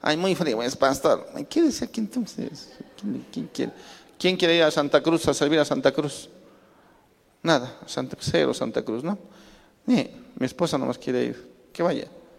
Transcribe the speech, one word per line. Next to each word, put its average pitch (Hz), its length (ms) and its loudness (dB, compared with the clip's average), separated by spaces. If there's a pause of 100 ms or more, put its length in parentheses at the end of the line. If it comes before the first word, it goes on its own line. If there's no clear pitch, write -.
Ay, 151 140 0
muy 180 180 2
frío, 123 300 -2
es 127 100 -2
pastor. 135 580 2
Ay, - 160 -8
¿qué 330 140 2
dice 294 220 2
aquí - 160 -8
entonces? - 720 -6 (280)
¿Quién, - 320 -6
quién - 220 -8
quiere? - 180 -4 (460)
¿Quién 185 180 2
quiere 170 200 4
ir 165 80 6
a 151 80 4
Santa 147 280 4
Cruz, 160 280 2
a 151 40 2
servir 147 280 2
a 147 40 6
Santa 135 280 2
Cruz? - 360 -4 (1120)
Nada, 131 460 2
Santa, 127 320 -6
cero 139 340 2
Santa 123 300 -4
Cruz, 117 220 -6
¿no? 196 120 -4 (720)
Ni, 226 240 2 (280)
mi 127 80 -2
esposa 156 320 -2
nomás 131 180 -2
quiere 123 280 -2
ir. - 260 -8 (200)
Que - 120 -6
vaya. 170 260 -2 (300)